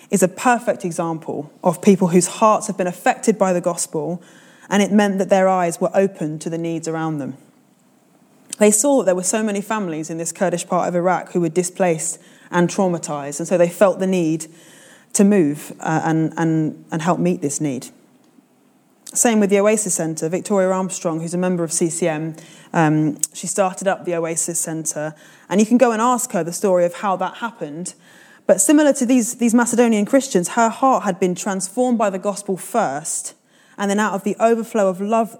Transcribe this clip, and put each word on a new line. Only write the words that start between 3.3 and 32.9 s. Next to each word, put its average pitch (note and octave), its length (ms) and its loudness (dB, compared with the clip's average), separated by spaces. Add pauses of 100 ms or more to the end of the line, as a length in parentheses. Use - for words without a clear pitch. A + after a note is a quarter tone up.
by F#3+ 140 2
the F3 80 0
gospel, E3+ 640 -4 (460)
and G3+ 140 2
it F#3+ 100 0
meant G3+ 260 4
that F#3 120 0
their F#3+ 180 4
eyes F3+ 320 0
were F3+ 140 0
open F#3+ 440 0
to E3+ 120 -8
the E3 80 -6
needs E3 280 -6
around D#3+ 320 -4
them. C3 180 -10 (1200)
They G#3 120 6
saw C#4 280 2
that F#3 80 2
there F3+ 100 2
were F3+ 80 -6
so A3 180 -2
many G#3 180 -4
families F#3 500 -6
in E3 80 -8
this E3 120 -6
Kurdish F3 380 -4
part F3+ 200 0
of F3 60 -4
Iraq F3 380 0
who F3+ 80 0
were E3 80 0
displaced F3 680 -2 (340)
and F3 160 2
traumatized, D#3+ 720 -4
and E3 80 -6
so F3+ 100 2
they E3+ 100 6
felt F3+ 300 2
the F#3+ 80 -2
need E3 400 0 (680)
to G3+ 100 6
move, E3 560 2
uh, D#3+ 240 -2
and, D#3+ 320 2
and, D#3+ 560 0
and D#3+ 100 -4
help E3+ 160 0
meet F3 220 0
this C#3+ 200 -4
need. C#3 280 -4 (1200)
Same A3+ 260 2
with G3+ 120 4
the G3+ 100 4
Oasis G#3 340 2
Centre. D#3+ 340 -4
Victoria F#3 420 0
Armstrong, F3+ 500 -4
who's E3 140 -8
a F3 40 -2
member F3+ 240 0
of D#3+ 100 -4
C E3+ 160 0
C E3 200 -2
M, D#3 260 -4 (380)
um, D#3 460 2 (140)
she - 140 -12
started F#3 400 -2
up F3 180 -2
the E3+ 120 -4
Oasis E3 420 -4
Centre, D#3 560 -6 (340)
and F#3 120 2
you G#3+ 60 4
can A#3+ 120 4
go A#3+ 140 6
and G#3+ 100 0
ask B3 300 0
her F3+ 100 -2
the E3 100 -6
story F3+ 320 2
of F3 100 0
how G3 220 -2
that F3+ 200 -6
happened. F3 580 -10 (520)
But F#3 140 4
similar C#4 340 6
to B3+ 120 0
these, B3 300 2
these A3+ 180 2
Macedonian A#3 500 4
Christians, G3+ 440 2
her A#3 200 2
heart A3 360 2
had F#3+ 160 -2
been F3+ 160 0
transformed A3+ 600 -2
by G#3 140 0
the F#3+ 80 -8
gospel G3 380 -6
first, D#3+ 800 -4 (440)